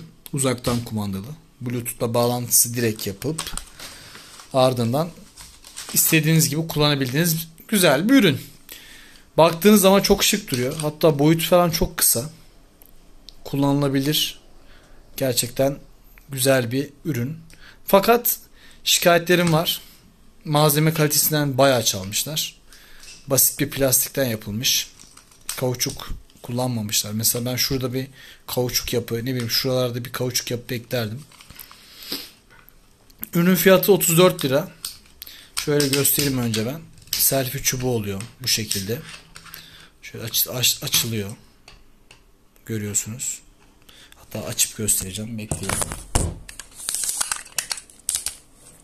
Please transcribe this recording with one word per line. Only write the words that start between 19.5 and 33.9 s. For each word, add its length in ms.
var. 280
Malzeme 480
kalitesinden 640
bayağı 260
çalmışlar. 800
Basit 320
bir 100
plastikten 560
yapılmış. 640
Kauçuk 520
kullanmamışlar. 680
Mesela 340
ben 100
şurada 380
bir 140
kauçuk 460
yapı, 220
ne 100
bileyim 240
şuralarda 560
bir 60
kauçuk 400
yapı 240
eklerdim. 480
Ürün 220
fiyatı 360